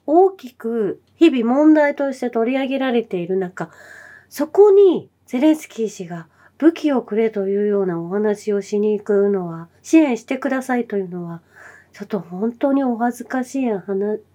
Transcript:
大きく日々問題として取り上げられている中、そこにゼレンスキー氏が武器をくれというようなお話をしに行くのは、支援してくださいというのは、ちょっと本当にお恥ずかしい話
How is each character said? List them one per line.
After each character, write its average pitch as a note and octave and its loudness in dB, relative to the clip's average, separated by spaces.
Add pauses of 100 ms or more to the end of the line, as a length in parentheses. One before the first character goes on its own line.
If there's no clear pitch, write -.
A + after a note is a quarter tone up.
大 F4+ 4
き C4 -20
く A3+ -4 (160)
日 E4 6
々 A#3+ 0
問 D4+ 4
題 D4 4
と C#4 -4
し C4+ -12
て B3 -4
取 A#3 -2
り C4+ -2
上 C4+ -2
げ C4+ -4
ら C4 -2
れ A#3 2
て G#3+ -8
い F3 -4
る F#3 -4
中、 F3+ -8 (580)
そ C#4+ -6
こ G4+ 6
に G4 4 (180)
ゼ B3 -4
レ D#4 6
ン D4+ 4
ス - -16
キ A3+ -6
ー - -6
氏 G3 -12
が E3 -14 (300)
武 D#4+ 4
器 D#4 -2
を A#3+ 0
く G#3 -6
れ A3+ 0
と G3 -4
い G3+ -2
う - 0
よ G3+ 0
う F#3+ -2
な E3+ -4
お E3+ -10
話 G#3 -2
を G3+ -2
し G#3 -6
に G#3+ 0
行 G#3 -4
く G3+ 2
の F#3 -2
は、 E3 -12 (140)
支 - 2
援 C#4 2
し - -14
て C4 -6
く - -6
だ C4 -4
さ B3+ -4
い A#3 -4
と G#3 -8
い G3 -2
う F#3 -8
の F3 -10
は、 E3+ -12 (500)
ち - -18
ょ - -10
っ - -12
と G3+ -6
本 F3+ -6
当 C#4 -2
に C#4 0
お A#3+ -2
恥 A#3+ -4
ず A#3+ -14
か B3+ -6
し C4+ -6
い B3 -2
話 G3+ -4 (140)